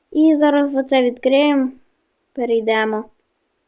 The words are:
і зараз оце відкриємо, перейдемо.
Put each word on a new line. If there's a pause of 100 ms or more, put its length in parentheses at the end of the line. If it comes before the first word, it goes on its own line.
(120)
і
зараз
оце
відкриємо, (640)
перейдемо. (640)